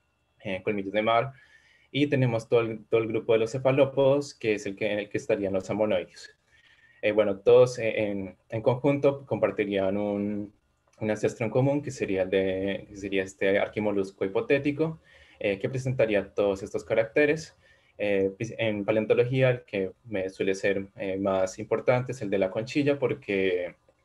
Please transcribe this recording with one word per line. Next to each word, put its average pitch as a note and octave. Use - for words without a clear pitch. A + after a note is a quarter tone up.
eh, F#2+
colmillos G2
de G#2+
mar. A#2
Y C#3+
tenemos B2+
todo A#2+
el, A2+
todo A2+
el A2
grupo A2+
de A2
los A2+
cefalópodos, C3+
que A2
es G2
el G2
que, G#2
en G#2
el G#2
que -
estarían G2+
los F#2+
amonoides. G2+
Eh, G#2+
bueno, G2+
todos, B2
eh, A2
en, G2
en A2+
conjunto C#3
compartirían G2+
un, G#2
un G#2+
ancestro G#2+
en G#2+
común, C#3
que D3
sería G2+
el F#2
de, F#2+
que G#2
sería G2
este G2
arquimolusco G2+
hipotético, C#3+
eh, G2
que B2
presentaría B2
todos G2+
estos G#2+
caracteres. D3
Eh, G2
pis-, A2+
en G#2+
paleontología, A#2+
el B2
que F#2+
me G2
suele F#2+
ser, G2
eh, G2
más F#2+
importante B2
es A#2+
el G2
de G2
la F#2+
conchilla, C#3
porque, F#2+